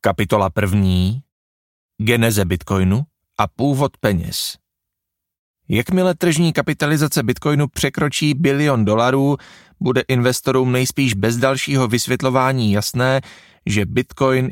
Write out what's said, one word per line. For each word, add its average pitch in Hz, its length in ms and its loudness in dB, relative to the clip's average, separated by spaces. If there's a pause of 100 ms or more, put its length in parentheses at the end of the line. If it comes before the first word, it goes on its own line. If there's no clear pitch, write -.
Kapitola 98 420 0
první. 95 680 0 (800)
Geneze 113 420 2
Bitcoinu 92 580 0 (360)
a 104 100 0
původ 139 480 -2
peněz. - 600 -2 (1120)
Jakmile 180 460 0
tržní 165 380 0
kapitalizace 151 720 -2
Bitcoinu 143 460 0
překročí 147 680 -2
bilion 139 500 0
dolarů, 127 520 2 (440)
bude 127 280 0
investorům 127 640 2
nejspíš 127 420 0
bez 107 220 0
dalšího 131 520 0
vysvětlování 127 840 0
jasné, 127 480 0 (460)
že 101 200 0
Bitcoin 131 640 0